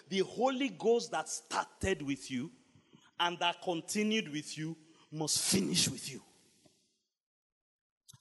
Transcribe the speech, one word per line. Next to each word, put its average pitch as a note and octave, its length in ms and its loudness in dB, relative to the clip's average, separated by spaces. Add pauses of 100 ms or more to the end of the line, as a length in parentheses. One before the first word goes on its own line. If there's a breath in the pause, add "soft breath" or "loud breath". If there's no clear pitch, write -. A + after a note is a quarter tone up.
The F#3+ 120 0
Holy B3+ 500 2
Ghost G#3+ 420 2
that D#3+ 160 -2
started - 760 -2
with C#3 300 -4
you C3 200 -4 (680 loud breath)
and F3 200 2
that F3 220 0
continued G#3 680 0
with D3 300 -8
you D#3+ 180 -6 (360 loud breath)
must D3+ 280 0
finish F3 480 2
with - 240 -6
you. B2+ 100 -12 (2000)